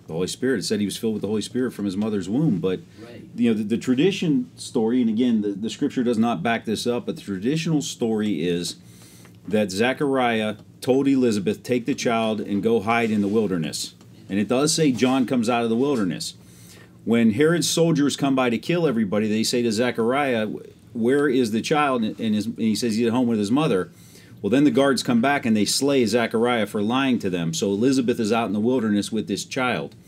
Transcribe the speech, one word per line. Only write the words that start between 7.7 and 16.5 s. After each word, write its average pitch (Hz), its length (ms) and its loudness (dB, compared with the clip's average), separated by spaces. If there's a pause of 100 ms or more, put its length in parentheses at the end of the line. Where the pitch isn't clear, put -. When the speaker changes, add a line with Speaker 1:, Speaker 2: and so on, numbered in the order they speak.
Speaker 1:
story 107 640 -2
is 87 300 -4 (680)
that 101 220 0
Zechariah 120 880 0 (260)
told 135 260 2
Elizabeth, 110 540 2
"Take 123 240 -2
the 143 80 -2
child 113 480 -2
and 98 220 -2
go 113 160 2
hide 113 320 0
in 107 100 2
the 101 60 0
wilderness." 92 680 -2 (360)
And 95 100 -2
it 107 80 0
does 139 260 2
say 156 180 2
John 127 360 2
comes 120 220 0
out 120 140 2
of 117 60 0
the 113 60 0
wilderness. 113 580 -2 (680)